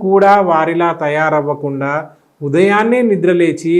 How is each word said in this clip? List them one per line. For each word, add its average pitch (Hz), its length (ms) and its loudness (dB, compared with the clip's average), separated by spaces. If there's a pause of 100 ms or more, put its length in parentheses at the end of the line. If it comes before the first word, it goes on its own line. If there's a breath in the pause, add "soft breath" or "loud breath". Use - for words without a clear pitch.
కూడా 196 280 4 (180)
వారిలా 170 380 0 (140)
తయారవ్వకుండా 147 880 -2 (560 soft breath)
ఉదయాన్నే 202 520 2 (120)
నిద్రలేచి 170 680 0